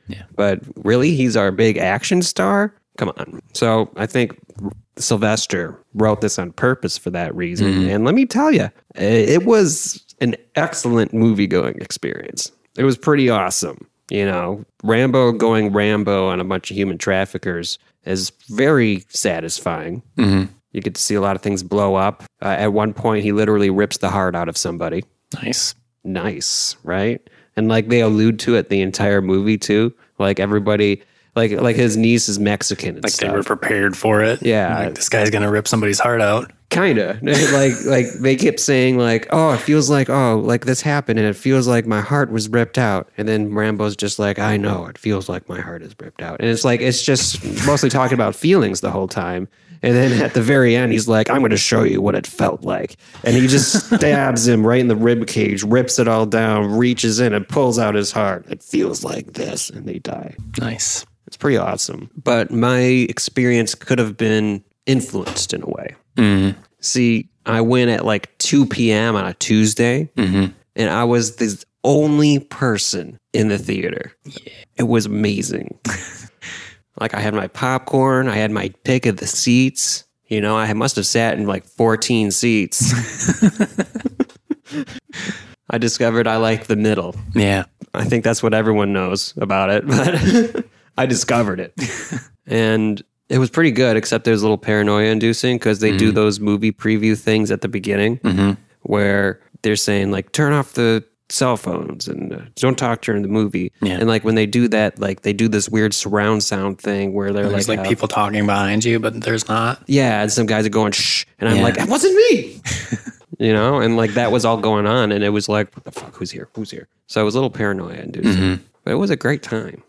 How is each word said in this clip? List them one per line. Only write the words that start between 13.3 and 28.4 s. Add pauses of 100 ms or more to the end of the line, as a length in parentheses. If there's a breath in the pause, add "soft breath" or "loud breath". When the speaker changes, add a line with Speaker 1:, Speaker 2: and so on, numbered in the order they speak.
Speaker 2:
awesome. (240)
You
know, (180)
Rambo
going
Rambo
on
a
bunch
of
human
traffickers (260)
is (200)
very
satisfying. (160)
Speaker 1:
Mm-hmm. (200)
Speaker 2:
You
get
to
see
a
lot
of
things
blow
up. (180)
Uh,
at
one
point,
he
literally
rips
the
heart
out
of
somebody. (380)
Speaker 1:
Nice. (280)
Speaker 2:
Nice,
right? (360 soft breath)
And,
like,
they
allude